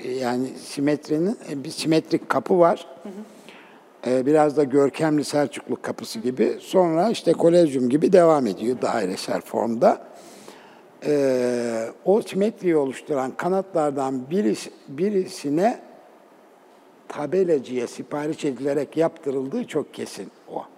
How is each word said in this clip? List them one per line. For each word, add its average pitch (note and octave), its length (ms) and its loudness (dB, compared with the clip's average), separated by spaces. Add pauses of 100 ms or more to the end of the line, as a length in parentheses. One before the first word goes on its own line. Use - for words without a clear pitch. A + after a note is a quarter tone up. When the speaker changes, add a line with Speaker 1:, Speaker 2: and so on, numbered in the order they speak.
(200)
Speaker 1:
Yani B2+ 260 -2
simetrinin, D3 920 -2 (160)
bir C#3 160 -8
simetrik D#3 580 0
kapı F3+ 300 2
var. E3+ 280 4 (160)
Speaker 2:
Hı G#3 60 -16
hı. F#3+ 40 -14 (920)
Speaker 1:
Ee, B2+ 200 0
biraz D3+ 300 4
da D3 80 4
görkemli C#3+ 600 2
Selçuklu - 580 -4
kapısı A2+ 360 -8
gibi. A#2+ 420 0
Sonra F3+ 500 2
işte E3+ 220 0
kolezyum D#3 560 4
gibi D#3 240 2
devam D#3+ 340 6
ediyor G#2+ 360 -2
dairesel G2 580 -2
formda. A#2 680 0 (1000)
Ee, B2 800 0 (180)
o G3+ 180 4
simetriyi F#3 540 -2
oluşturan C3+ 600 -2
kanatlardan C#3+ 960 -2
birisi, G3+ 400 0 (180)
birisine F3 880 -2 (1300)
tabelacıya C#3 800 0
sipariş D3 580 -8
edilerek C#3 520 -4
yaptırıldığı D#3 680 -2
çok - 280 -6
kesin - 360 -12 (180)
o. - 160 -10 (140)